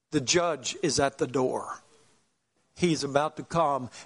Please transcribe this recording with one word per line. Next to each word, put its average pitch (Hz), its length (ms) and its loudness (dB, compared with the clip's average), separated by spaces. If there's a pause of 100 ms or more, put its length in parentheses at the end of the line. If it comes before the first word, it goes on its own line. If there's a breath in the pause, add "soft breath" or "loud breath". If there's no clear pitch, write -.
(120)
The 151 80 2
judge 151 600 0
is 143 200 0
at 139 180 0
the 147 80 0
door. 127 560 -2 (920)
He's 156 260 2
about 139 360 0
to 143 40 -8
come, 143 480 0 (160 loud breath)